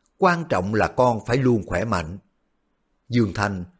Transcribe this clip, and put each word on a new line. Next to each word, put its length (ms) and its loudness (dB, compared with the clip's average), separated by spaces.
Quan 300 2
trọng 260 0
là 140 2
con 380 0
phải 100 0
luôn 300 2
khỏe 180 -2
mạnh." 340 -4
Dương 260 0
Thanh 300 -2